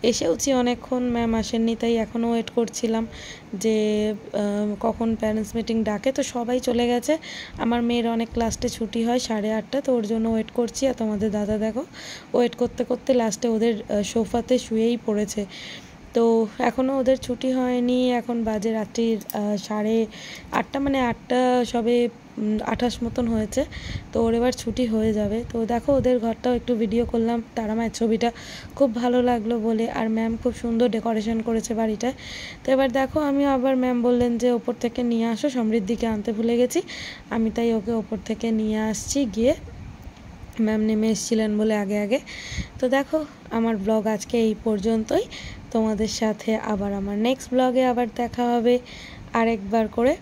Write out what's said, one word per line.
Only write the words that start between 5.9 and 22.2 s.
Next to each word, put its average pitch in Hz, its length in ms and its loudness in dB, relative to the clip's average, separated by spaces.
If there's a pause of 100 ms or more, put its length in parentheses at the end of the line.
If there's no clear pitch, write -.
তো 269 120 0
সবাই 247 360 -2
চলে 240 280 0
গেছে। 240 300 2 (400)
আমার 233 240 0
মেয়ের 240 260 2
অনেক 226 300 -2
লাস্টে 226 320 0
ছুটি 226 340 -2
হয় 240 160 2
সাড়ে 214 340 -2
আটটা, 220 280 -2
তো 269 140 2
ওর 226 120 0
জন্য 226 220 0
ওয়েট 220 220 0
করছি। 240 360 0
আর 247 100 2
তোমাদের 214 340 0
দাদা 208 260 0
দেখো 220 280 -2 (480)
ওয়েট 240 220 2
করতে 247 280 -2
করতে 247 300 0
লাস্টে 226 340 2
ওদের, 226 420 2
আহ, 208 120 0
সোফাতে 233 560 0
শুয়েই 226 480 2
পড়েছে। 208 400 -2 (680)
তো 233 340 4 (120)
এখনও 262 380 2
ওদের 262 200 4
ছুটি 254 340 -2
হয়নি, 247 600 2
এখন 233 320 0
বাজে 220 280 0
রাত্রির, 220 460 0 (160)
আহ, 208 240 0
সাড়ে 214 480 0 (460)
আটটা, - 280 -2
মানে 277 200 2
আটটা 247 680 2
সবে, 240 440 2 (280)